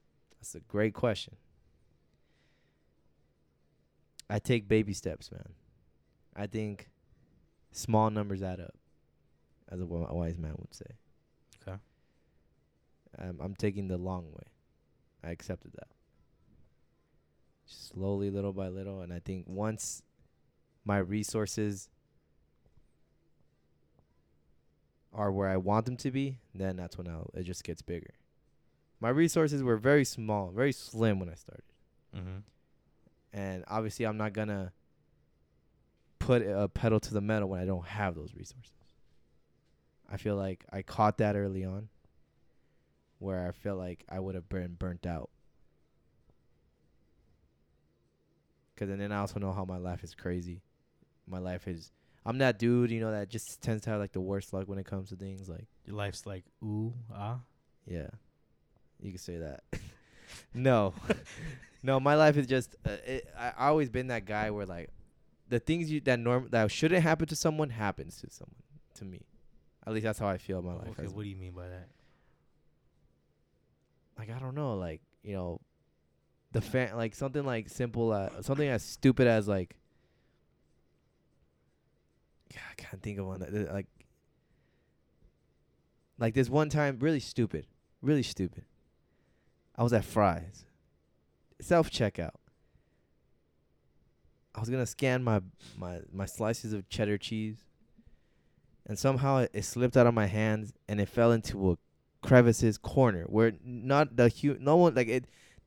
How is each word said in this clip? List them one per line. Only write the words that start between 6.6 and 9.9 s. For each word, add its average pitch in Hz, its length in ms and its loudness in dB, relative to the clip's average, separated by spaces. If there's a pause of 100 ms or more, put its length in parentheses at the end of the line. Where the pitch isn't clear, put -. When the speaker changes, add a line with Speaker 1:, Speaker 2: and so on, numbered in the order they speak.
Speaker 1:
small 110 380 2
numbers 104 320 -2
add 92 180 -6
up. - 140 -14 (1000)
As 90 80 -6
a - 40 -2
wi-, 85 260 -4